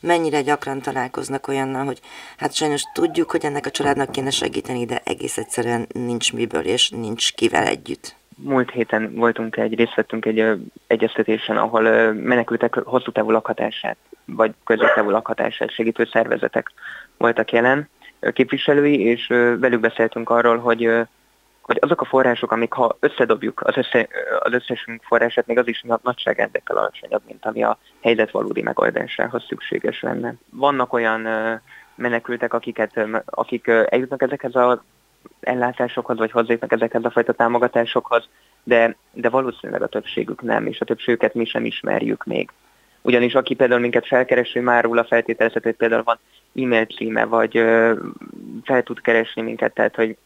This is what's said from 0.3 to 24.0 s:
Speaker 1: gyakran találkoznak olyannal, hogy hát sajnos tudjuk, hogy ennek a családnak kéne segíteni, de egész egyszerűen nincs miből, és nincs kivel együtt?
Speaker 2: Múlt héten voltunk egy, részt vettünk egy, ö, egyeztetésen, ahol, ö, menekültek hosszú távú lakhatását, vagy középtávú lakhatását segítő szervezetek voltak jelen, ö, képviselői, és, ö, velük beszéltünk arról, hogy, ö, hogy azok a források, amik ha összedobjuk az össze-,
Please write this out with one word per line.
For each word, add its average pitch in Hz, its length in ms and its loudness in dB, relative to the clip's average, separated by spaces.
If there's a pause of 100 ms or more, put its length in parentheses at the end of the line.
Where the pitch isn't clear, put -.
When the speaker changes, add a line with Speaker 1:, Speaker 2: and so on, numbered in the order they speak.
Speaker 1:
gyakran 139 380 -2
találkoznak 135 680 -6
olyannal, 135 360 -2
hogy 131 160 -6 (360)
hát - 180 -6
sajnos 147 280 -2 (100)
tudjuk, 165 380 0
hogy 160 140 -2
ennek 143 220 -4
a 139 40 -6
családnak 139 400 -2
kéne 135 200 -4
segíteni, - 540 -4
de 120 200 -4
egész - 340 -6
egyszerűen 117 540 -2
nincs 120 400 -2
miből, 113 320 -2
és 110 260 0
nincs 113 440 -4
kivel - 320 2
együtt? - 500 -6 (200)
Speaker 2:
Múlt 135 340 0
héten 110 440 -2
voltunk 117 420 0
egy, 110 180 0
részt 117 200 0
vettünk 113 300 -2
egy, 110 160 0
ö, 110 140 4 (320)
egyeztetésen, 110 680 0
ahol, 110 280 2
ö, 113 280 4
menekültek 117 600 0 (100)
hosszú 123 260 -2
távú 110 200 0
lakhatását, 113 680 -2 (280)
vagy 110 280 0 (120)
középtávú 107 460 2
lakhatását 113 600 -2
segítő 113 420 0
szervezetek 117 600 -2 (440)
voltak 117 360 0
jelen, 127 360 4 (320)
ö, 113 100 -2
képviselői, 143 680 2
és, 117 300 0
ö, 120 280 4
velük 120 220 2
beszéltünk 113 500 0
arról, 117 280 4
hogy, 117 260 0
ö, 113 180 2 (580)
hogy - 200 -2
azok 147 200 2
a 131 40 0
források, 123 480 2
amik 113 200 0
ha 120 280 2
összedobjuk 113 640 0
az - 120 2
össze-, 123 340 2